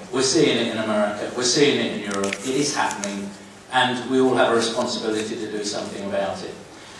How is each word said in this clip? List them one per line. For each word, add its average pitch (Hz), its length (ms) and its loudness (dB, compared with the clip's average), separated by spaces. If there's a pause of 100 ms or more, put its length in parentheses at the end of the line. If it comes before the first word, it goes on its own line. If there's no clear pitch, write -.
(120)
We're 127 100 2
seeing 127 360 4
it 117 140 -2
in 110 60 -4
America, 107 580 0
we're 123 80 -2
seeing 135 340 4
it 117 140 -2
in 104 200 -6
Europe. 101 280 -2
It 131 80 -6
is 143 260 0
happening, 101 560 -4 (420)
and 123 380 2
we 131 100 4
all 127 140 6
have 117 180 4
a 117 40 6
responsibility 110 800 -2
to 107 160 -6
do 107 100 -4
something 196 460 -6
about 196 340 -4
it. 170 100 -10 (480)